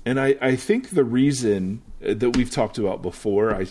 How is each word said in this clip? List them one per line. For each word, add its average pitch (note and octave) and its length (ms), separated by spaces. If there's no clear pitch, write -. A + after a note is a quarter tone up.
And B2+ 140
I, C3+ 220
I C3 140
think A3 360
the D3+ 120
reason A#2 760
that A2 380
we've B2 140
talked A2 260
about G2+ 240
before, G#2 520
I, F#2+ 180